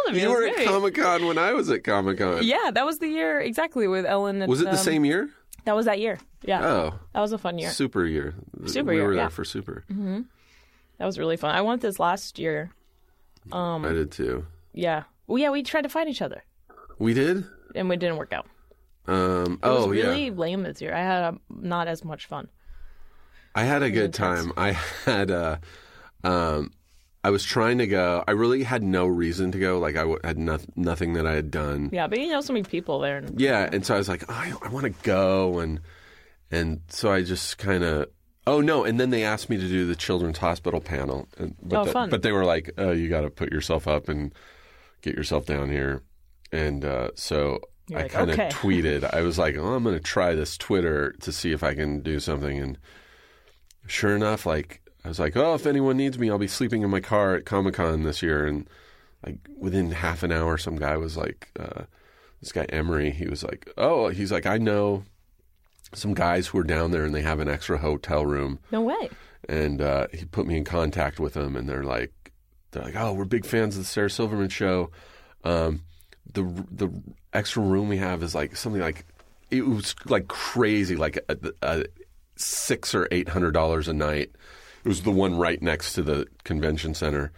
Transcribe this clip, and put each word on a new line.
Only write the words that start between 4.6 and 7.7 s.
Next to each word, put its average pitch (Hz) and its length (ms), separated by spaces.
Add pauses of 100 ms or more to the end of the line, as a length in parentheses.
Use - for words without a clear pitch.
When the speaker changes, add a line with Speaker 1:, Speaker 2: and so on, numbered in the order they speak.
Speaker 2:
it 170 40
the 185 60
Speaker 1:
um, 185 60
Speaker 2:
same 160 280
year? 180 240 (360)
Speaker 1:
That 208 120
was 226 100
that 208 140
year. 214 180 (240)
Yeah. 190 240
Speaker 2:
Oh. 92 280 (180)
Speaker 1:
That - 80
was 208 120
a 226 60
fun 175 200
year. 160 120